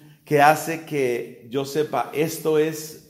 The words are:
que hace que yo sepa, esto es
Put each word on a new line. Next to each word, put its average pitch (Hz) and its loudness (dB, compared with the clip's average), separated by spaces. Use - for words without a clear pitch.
que 143 2
hace 156 4
que 123 -4
yo 135 -4
sepa, 139 -2
esto 156 0
es - -4